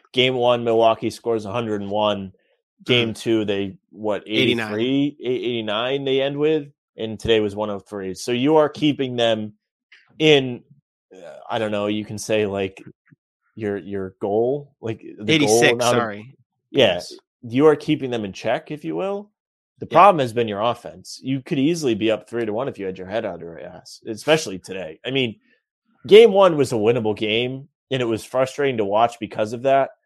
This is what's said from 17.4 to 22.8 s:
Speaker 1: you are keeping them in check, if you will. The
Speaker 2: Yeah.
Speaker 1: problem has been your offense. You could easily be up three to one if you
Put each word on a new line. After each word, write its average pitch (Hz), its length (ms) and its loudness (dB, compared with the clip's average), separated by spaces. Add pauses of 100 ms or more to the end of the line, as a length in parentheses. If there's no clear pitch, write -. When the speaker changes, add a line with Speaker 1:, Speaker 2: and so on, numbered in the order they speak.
Speaker 1:
you 123 260 2
are 151 80 6
keeping 139 360 -4
them 113 140 -4
in 92 80 -8
check, 135 380 -4
if 151 120 -14
you 160 120 -8
will. 202 360 -8 (480)
The 113 100 -12
Speaker 2:
Yeah. 151 80 2
Speaker 1:
problem 180 220 8
has 120 140 -2
been 117 140 0
your 101 140 -4
offense. 92 600 -6
You 131 200 -4
could 151 180 -4
easily 147 360 0
be 110 160 0
up 107 180 -4
three 117 160 -4
to 104 80 -4
one 127 140 -4
if 120 120 -8
you 98 60 -8